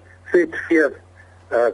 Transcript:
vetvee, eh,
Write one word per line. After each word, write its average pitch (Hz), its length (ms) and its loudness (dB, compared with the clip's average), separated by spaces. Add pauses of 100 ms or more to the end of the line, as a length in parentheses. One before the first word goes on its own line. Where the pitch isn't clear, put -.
(320)
vetvee, 165 560 0 (600)
eh, 120 260 0